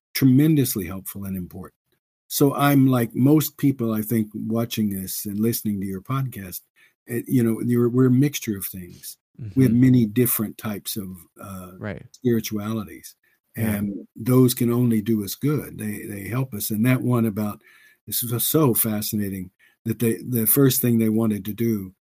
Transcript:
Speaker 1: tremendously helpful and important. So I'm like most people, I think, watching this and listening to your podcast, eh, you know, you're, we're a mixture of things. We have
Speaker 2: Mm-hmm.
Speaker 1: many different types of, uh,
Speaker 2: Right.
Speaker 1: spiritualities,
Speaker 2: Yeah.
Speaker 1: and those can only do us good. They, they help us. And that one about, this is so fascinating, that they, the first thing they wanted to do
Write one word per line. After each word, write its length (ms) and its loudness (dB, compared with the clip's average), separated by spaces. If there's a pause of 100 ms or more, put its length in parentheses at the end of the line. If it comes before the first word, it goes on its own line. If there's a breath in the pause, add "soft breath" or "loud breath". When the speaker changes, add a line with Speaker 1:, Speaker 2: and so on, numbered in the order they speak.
(120)
Speaker 1:
tremendously 760 4
helpful 380 -10
and 120 -6
important. 400 -12 (500)
So 280 2
I'm 340 4
like 260 2
most 420 4
people, 380 0
I 80 -4
think, 320 -2
watching 560 -2
this 340 -10
and 140 -6
listening 420 -2
to 60 -6
your 160 -8
podcast, 580 -8 (480 soft breath)
eh, 180 -6
you 160 2
know, 220 0
you're, 240 2
we're 180 4
a 40 4
mixture 480 0
of 80 -10
things. 500 -16 (380)
We 100 4
have 80 4
Speaker 2:
Mm-hmm. 80 4
Speaker 1:
many 260 6
different 520 0
types 380 -8
of, 120 -10 (320)
uh, 380 -14
Speaker 2:
Right. 340 -10
Speaker 1:
spiritualities, 1040 -4 (420)
Speaker 2:
Yeah. 200 0
Speaker 1:
and 380 -6
those 400 4
can 160 0
only 300 2
do 240 0
us 100 -8
good. 440 -4
They, 260 -8
they 240 -10
help 240 -6
us. 180 -8
And 140 0
that 160 2
one 240 0
about, 380 -4 (440 soft breath)
this 160 -6
is 240 -6
so 280 2
fascinating, 760 -4 (360 soft breath)
that 120 -4
they, 200 0
the 280 -2
first 360 4
thing 160 2
they 100 2
wanted 380 0
to 80 -10
do 400 -4 (100)